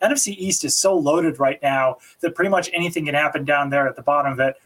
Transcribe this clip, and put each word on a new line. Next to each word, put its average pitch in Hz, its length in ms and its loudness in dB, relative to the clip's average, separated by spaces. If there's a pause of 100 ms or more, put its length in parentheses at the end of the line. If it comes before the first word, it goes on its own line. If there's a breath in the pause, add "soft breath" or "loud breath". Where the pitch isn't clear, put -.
N 214 100 2
F 277 80 -2
C 202 140 -2
East 190 300 -4
is 139 120 -2
so 190 200 2
loaded 160 440 0
right 139 240 0
now 135 340 0 (240 soft breath)
that 165 140 -2
pretty 185 160 0
much 180 200 0
anything 170 340 -4
can 143 100 -2
happen 147 300 0
down 143 260 0
there 139 160 2
at 127 80 -4
the 123 80 -16
bottom 143 280 2
of 127 80 -4
it 135 160 0 (100)